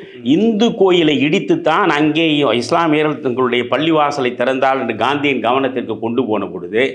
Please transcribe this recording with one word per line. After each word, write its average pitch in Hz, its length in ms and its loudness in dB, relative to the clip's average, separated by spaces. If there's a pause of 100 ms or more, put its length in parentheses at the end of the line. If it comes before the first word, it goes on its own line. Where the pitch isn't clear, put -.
(280)
இந்து 208 460 2
கோயிலை 175 400 4 (100)
இடித்துத்தான் 160 640 0
அங்கேயும் 147 720 2
இஸ்லாமியர்கள் 151 640 0
தங்களுடைய 123 460 0
பள்ளிவாசலை 147 640 0
திறந்தால் 131 480 0
என்று 117 140 -4
காந்தியின் 131 480 0
கவனத்திற்கு 127 540 -2
கொண்டு 117 260 -2
போன 104 220 -2
பொழுது, 90 360 -4 (120)